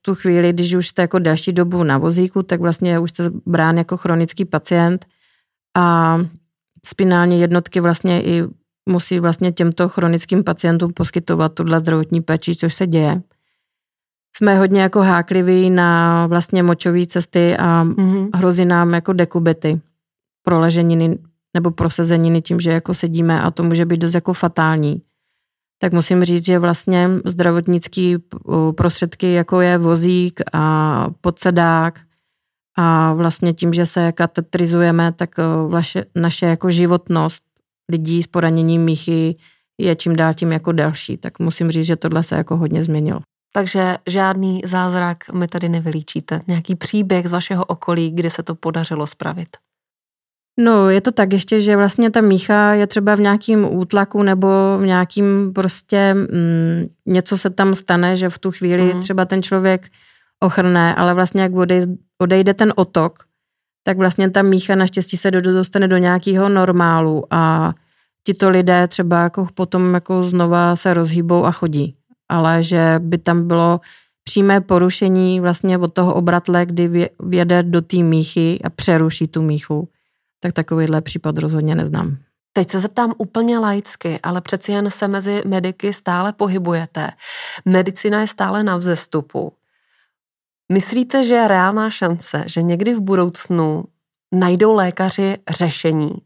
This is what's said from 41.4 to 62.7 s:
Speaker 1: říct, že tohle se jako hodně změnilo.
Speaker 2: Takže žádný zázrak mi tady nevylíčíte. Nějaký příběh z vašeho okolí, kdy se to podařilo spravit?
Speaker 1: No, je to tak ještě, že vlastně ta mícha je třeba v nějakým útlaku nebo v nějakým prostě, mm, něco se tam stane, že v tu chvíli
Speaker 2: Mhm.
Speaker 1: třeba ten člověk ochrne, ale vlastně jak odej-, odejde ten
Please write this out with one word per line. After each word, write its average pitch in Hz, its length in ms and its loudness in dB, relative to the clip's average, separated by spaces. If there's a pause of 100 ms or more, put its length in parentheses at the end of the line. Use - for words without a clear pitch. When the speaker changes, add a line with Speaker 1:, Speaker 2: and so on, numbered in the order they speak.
Speaker 1:
říct, 160 140 -2
že 165 100 -2
tohle 165 280 -2
se 165 120 -6
jako 160 220 -2
hodně 160 260 -2
změnilo. 156 360 -2 (340)
Speaker 2:
Takže 190 440 -2 (120)
žádný 190 560 -2
zázrak 180 680 -4
mi 180 140 -2
tady 175 220 -4
nevylíčíte. 160 800 -6
Nějaký 175 280 -4
příběh 185 520 -2
z 170 40 -6
vašeho 180 340 -4
okolí, 170 460 -4
kdy 170 180 -4
se - 140 -8
to 160 120 -8
podařilo 160 520 -6
spravit? 170 400 -10 (1120)
Speaker 1:
No, 220 300 4
je 190 120 4
to 233 100 -2
tak 196 220 0
ještě, 208 280 0
že 208 160 2
vlastně 202 340 2
ta 226 100 2
mícha 208 520 4
je 208 140 2
třeba 208 280 0
v 202 40 2
nějakým 208 580 2
útlaku 196 460 0
nebo 190 240 2 (320)
v 196 60 0
nějakým 190 680 0
prostě, 196 600 0
mm, 170 760 0 (180)
něco 185 320 0
se 185 120 -4
tam 190 260 2
stane, 180 400 0
že 180 140 -2
v - 100 -10
tu 190 120 -4
chvíli 180 320 0 (100)
Speaker 2:
Mhm. 180 80 -4
Speaker 1:
třeba 185 240 -2
ten 190 180 -2
člověk 185 440 0 (560)
ochrne, 175 520 2
ale 175 180 2
vlastně 185 280 0
jak 185 100 0
odej-, 180 460 0 (240)
odejde 190 320 4
ten 214 220 2